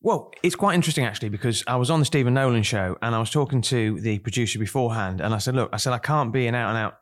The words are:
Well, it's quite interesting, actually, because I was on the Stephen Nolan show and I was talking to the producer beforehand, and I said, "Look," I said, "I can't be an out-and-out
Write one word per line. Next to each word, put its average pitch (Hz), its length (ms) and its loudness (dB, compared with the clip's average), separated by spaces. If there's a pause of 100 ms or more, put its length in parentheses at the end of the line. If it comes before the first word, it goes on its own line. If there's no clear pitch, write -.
Well, 196 280 0 (120)
it's 175 120 2
quite 202 200 2
interesting, 156 300 2
actually, 107 260 -4
because 107 360 -2
I 127 100 0
was 123 140 2
on 160 80 2
the 147 60 4
Stephen 123 300 2
Nolan 127 280 4
show 98 380 0
and 117 140 -2
I 113 40 2
was 113 120 -2
talking 135 320 0
to 110 380 0
the 107 180 0
producer 107 400 -2
beforehand, 110 640 -2
and 107 100 0
I 107 60 0
said, 127 180 -2
"Look," 120 160 0
I 107 60 -4
said, 127 160 -2
"I 113 40 -2
can't 143 340 0
be 127 140 2
an 117 80 0
out-and-out 110 480 -2